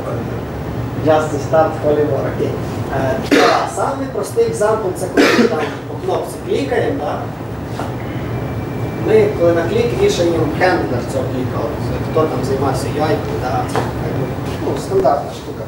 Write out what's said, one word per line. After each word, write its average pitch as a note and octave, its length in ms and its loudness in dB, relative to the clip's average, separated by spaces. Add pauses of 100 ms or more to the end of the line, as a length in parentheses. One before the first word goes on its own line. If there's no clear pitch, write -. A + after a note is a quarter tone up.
там A#2+ 120 -4 (880)
just D#3 260 4
to C#3+ 60 0 (100)
start D#3+ 240 4 (140)
holy D3+ 260 4
war, C3+ 120 0 (120)
окей. - 140 0 (460)
Е, - 200 0 (160)
да, - 440 4
самий - 380 -2
простий A3 320 0
екзампл, G#3+ 500 2
це - 100 -4 (100)
коли C#3+ 120 6 (120)
ми A#3 80 6
там - 120 -2 (280)
по - 80 -8 (100)
кнопці - 300 -2 (120)
клікаємо, - 520 0
да? - 200 -2 (1900)
Ми, G#3+ 200 6 (120)
коли E3+ 140 4
на E3+ 160 2
клік, A3 320 2
вішаємо E3+ 440 4 (140)
хендлер E3+ 400 2 (120)
цього - 200 0
кліка. B2+ 340 -2
От, A#2 60 -4 (400)
хто D#3 100 4
там D3+ 220 0
займався C3+ 440 0 (100)
ю D3 60 2
ай, D#3 120 2 (260)
да, - 200 0 (100)
це, - 80 0 (280)
якби, - 180 -2 (400)
ну, D3 60 0 (140)
стандартна - 480 2
штука, - 340 -10